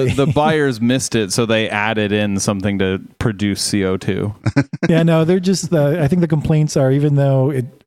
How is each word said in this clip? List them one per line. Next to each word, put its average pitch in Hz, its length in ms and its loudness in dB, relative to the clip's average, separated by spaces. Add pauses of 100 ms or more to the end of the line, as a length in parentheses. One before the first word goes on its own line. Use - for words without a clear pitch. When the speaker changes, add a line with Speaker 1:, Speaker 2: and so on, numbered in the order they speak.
Speaker 1:
exactly. 131 220 0
Speaker 2:
the 135 60 0
buyers 147 480 0
missed 120 360 0
it, 104 180 0
so 120 140 0
they 110 220 0
added 107 420 0
in 104 280 0
something 101 400 -2
to 95 200 0 (200)
produce 101 420 -2
C 101 240 -2
O 95 120 -2
two. 98 420 -4
Speaker 1:
<laughs> - 40 -20 (440)
Yeah, 165 160 2
no, 160 220 2
they're 180 160 2
just, 180 300 -2
the, 147 300 0
I 143 60 0
think 180 140 2
the 170 80 2
complaints 156 480 0
are, 135 140 2
even 143 240 2
though 135 360 2
it 127 140 -4 (220)